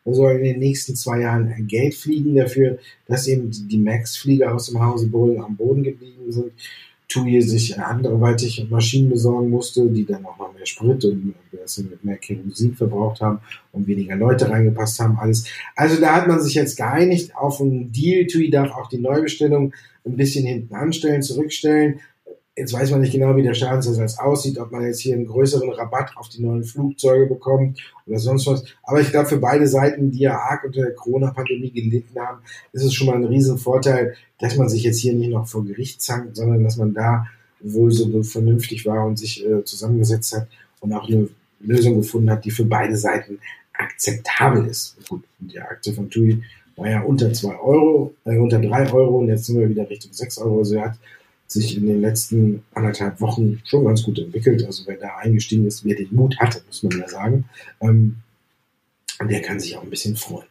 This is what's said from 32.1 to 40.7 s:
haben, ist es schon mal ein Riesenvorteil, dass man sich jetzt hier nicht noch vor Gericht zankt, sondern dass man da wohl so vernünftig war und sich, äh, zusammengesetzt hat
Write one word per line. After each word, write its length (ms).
haben, 200
ist 100
es 100
schon 140
mal 80
ein 80
Riesenvorteil, 920
dass 180
man 100
sich 160
jetzt 160
hier 140
nicht 160
noch 180
vor 160
Gericht 380
zankt, 340
sondern 300
dass 100
man 180
da 340
wohl 320
so 300
vernünftig 640
war 200
und 120
sich, 280
äh, 180
zusammengesetzt 720
hat 120